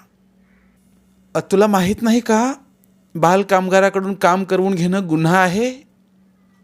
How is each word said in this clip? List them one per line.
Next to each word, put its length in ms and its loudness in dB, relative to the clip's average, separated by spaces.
अ, 40 -2
तुला 280 2
माहीत 340 0
नाही 180 0
का, 340 0
बालकामगाराकडून 1000 2
काम 300 0
करवून 320 -2
घेणं 320 -2
गुन्हा 300 0
आहे? 460 -2